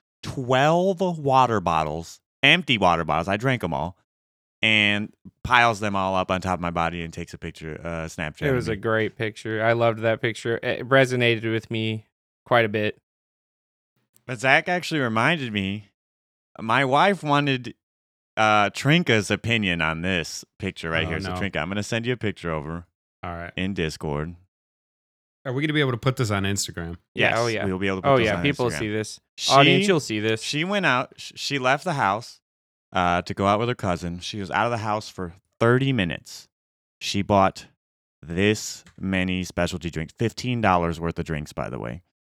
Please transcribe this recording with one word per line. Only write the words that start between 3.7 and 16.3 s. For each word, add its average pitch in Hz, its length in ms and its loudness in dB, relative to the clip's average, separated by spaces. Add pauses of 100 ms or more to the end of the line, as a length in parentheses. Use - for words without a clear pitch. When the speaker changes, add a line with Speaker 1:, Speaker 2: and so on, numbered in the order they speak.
Speaker 1:
all. 78 240 -4 (680)
And 107 500 4 (300)
piles 117 380 4
them 101 140 -2
all 95 200 0
up 92 160 0
on 90 100 0
top 92 140 -2
of 82 60 -4
my 85 100 -4
body 85 320 -2
and 80 100 -12
takes 85 180 -12
a - 60 -14
picture, 80 460 -12
uh, 82 240 -8
Snapchat 78 340 -10
Speaker 2:
It 147 80 0
Speaker 1:
of 131 60 0
Speaker 2:
was 117 120 -4
a 113 40 -2
Speaker 1:
me. 104 60 -6
Speaker 2:
great 110 380 -2
picture. 110 480 -6
I 117 100 4
loved 117 260 2
that 113 200 0
picture. 117 440 -4
It 123 260 -4
resonated 123 540 4
with 113 260 -4
me 110 380 -4 (360)
quite 120 220 4
a 107 40 -2
bit. 107 300 -2 (1300)
Speaker 1:
But 123 140 -8
Zach 139 280 4
actually 175 320 -2
reminded 123 540 0
me, 101 360 -4 (680)